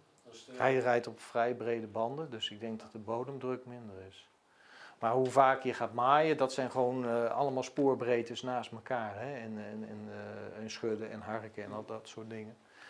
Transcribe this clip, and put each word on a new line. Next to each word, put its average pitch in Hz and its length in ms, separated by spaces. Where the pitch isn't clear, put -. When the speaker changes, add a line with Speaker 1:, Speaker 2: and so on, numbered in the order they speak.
Speaker 1:
Dat 120 120
is - 100
de 127 100
Speaker 2:
Hij 131 220
rijdt 120 300
op 113 120
vrij 120 360
brede 117 320
banden, 123 420
dus 110 220
ik 104 80
denk 113 200
dat - 120
de 117 80
bodemdruk 127 680
minder 117 300
is. - 220
Maar 113 120
hoe 131 180
vaak 131 340
je 123 100
gaat 110 200
maaien, 143 440
dat 131 160
zijn 127 180
gewoon, 127 340
eh, 117 260
allemaal 131 320
spoorbreedtes 123 760
naast 127 300
elkaar, 113 480
hè? 135 160
En, 110 220
en, 107 320
en, 107 220
eh, 104 500
en 110 80
schudden 110 420
en 107 100
harken 107 420
en 101 80
al 107 140
dat 110 220
soort 110 220
dingen. 110 280